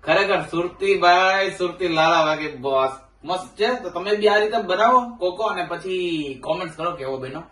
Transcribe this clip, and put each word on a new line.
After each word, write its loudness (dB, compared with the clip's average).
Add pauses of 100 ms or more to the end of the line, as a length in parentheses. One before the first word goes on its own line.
ખરેખર 2
સુરતી -2
ભાઈ, 4
સુરતી -4
લાલા 4
વાગે -4
બોસ. 0 (340)
મસ્ત -8
છે. 2
તો -8
તમે -2
બી 4
આ 6
રીતે 0
બનાવો 2
કોકો -2
અને -2
પછી -4 (100)
કોમેન્ટ્સ -4
કરો -4
કેવો -8
બન્યો. -10